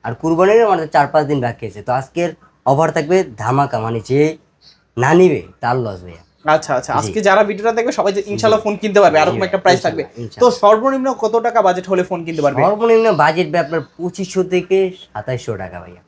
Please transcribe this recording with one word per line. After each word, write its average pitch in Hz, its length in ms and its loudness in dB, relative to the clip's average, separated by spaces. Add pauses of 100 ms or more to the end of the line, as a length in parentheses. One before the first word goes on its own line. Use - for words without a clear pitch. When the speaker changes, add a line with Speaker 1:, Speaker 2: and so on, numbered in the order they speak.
Speaker 1:
আর 117 140 -6
কুরবানির 185 460 4
আমার 190 160 2
তো 160 120 -6
চার 143 180 4
পাঁচ 151 180 2
দিন 147 160 0
বাকি 117 240 -8
আছে। 98 160 -16
তো 123 40 -6 (100)
আজকের 170 300 -6 (420)
অফার 156 240 2
থাকবে 160 200 0 (260)
ধামাকা, 131 420 -2
মানে 117 140 -4 (100)
যে 135 120 0 (800)
না 143 80 2 (100)
নিবে 160 200 4 (220)
তার 123 220 0
লস 98 220 -8
ভাইয়া। 85 160 -20 (320)
Speaker 2:
আচ্ছা, 156 240 -2
আচ্ছা, 123 140 -6
Speaker 1:
জি। 123 80 0
Speaker 2:
আজকে - 180 -6 (100)
যারা 196 200 4
ভিডিওটা 202 300 -2
দেখবে 233 200 -2
সবাই 202 180 0
যে 202 60 -2 (100)
ইনশাআল্লাহ 214 280 0
Speaker 1:
জি। 214 60 -16
Speaker 2:
ফোন 208 160 -2
কিনতে 202 200 2
পারবে, 156 160 4
Speaker 1:
জি 156 40 4
Speaker 2:
এরকম 127 180 0
Speaker 1:
ভাই, 95 80 -2
Speaker 2:
একটা 190 160 -2
প্রাইস 180 220 4
থাকবে। 165 160 -4
Speaker 1:
ইনশাআল্লাহ, 120 200 -12
ইনশাআল্লাহ। 233 300 0
Speaker 2:
তো 247 100 -8
সর্বনিম্ন 254 460 2 (140)
কত 214 120 -2 (120)
টাকা 233 120 0 (100)
বাজেট 180 220 -2
হলে 185 200 2
ফোন 175 160 -6
কিনতে 165 180 -6
পারবে? 139 220 0
Speaker 1:
সর্বনিম্ন 226 400 2 (160)
বাজেট 160 300 2
ভাই 175 120 2
আপনার 156 180 -4 (140)
পঁচিশশো 180 460 -6 (100)
থেকে 180 260 0 (340)
সাতাইশশো 117 400 -8 (100)
টাকা 90 200 -12
ভাইয়া। 87 260 -20